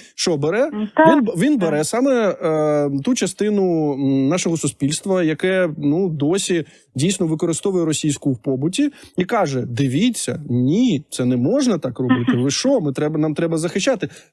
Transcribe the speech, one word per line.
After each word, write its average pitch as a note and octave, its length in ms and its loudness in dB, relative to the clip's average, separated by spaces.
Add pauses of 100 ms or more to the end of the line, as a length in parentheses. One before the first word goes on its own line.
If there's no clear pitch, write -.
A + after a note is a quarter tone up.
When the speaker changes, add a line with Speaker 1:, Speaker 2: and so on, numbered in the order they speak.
(160)
Speaker 1:
що E3+ 220 0
бере? E3 260 0 (100)
Speaker 2:
М, G#3 220 -6
так. G#3+ 120 6
Speaker 1:
Він, C#4 140 6 (160)
він C4+ 200 2
бере E3 200 0
Speaker 2:
Так. D#3 80 0
Speaker 1:
саме, A#3+ 440 0 (120)
е, D3+ 480 0 (140)
ту B3+ 120 0
частину, F#3 800 0
м, C3+ 340 2
нашого E3+ 300 0
суспільства, D#3+ 640 -2
яке, F3+ 540 0
ну, D#3 320 0
досі D#3+ 560 -2 (300)
дійсно F3+ 320 0
використовує E3 580 -2
російську D3+ 460 -2
в B2 100 -2
побуті, D#3 480 -2 (280)
і F#3 80 0
каже: D#3+ 420 -2
«Дивіться, C#3 840 -2
ні, D3+ 600 2
це C3 160 -4
не B2+ 120 2
можна G#3+ 400 2
так - 220 -6
робити. B2+ 340 0
Speaker 2:
Мгм. B2 100 0
Speaker 1:
Ви C#3 80 0
що? C4 300 0
Ми C#3+ 120 -2
треба, D3+ 260 -2
нам D#3 140 0
треба E3 240 -2
захищати». F#3+ 520 -2 (240)